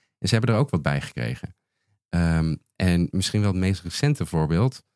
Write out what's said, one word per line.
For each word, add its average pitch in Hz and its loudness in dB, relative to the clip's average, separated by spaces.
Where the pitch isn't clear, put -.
En - -4
ze 117 2
hebben 113 2
er 117 4
ook 143 0
wat 80 0
bij 71 0
gekregen. - -10
Ehm, 80 0
en 87 2
misschien 95 -2
wel 104 2
het 92 -2
meest 95 0
recente - -2
voorbeeld. 82 0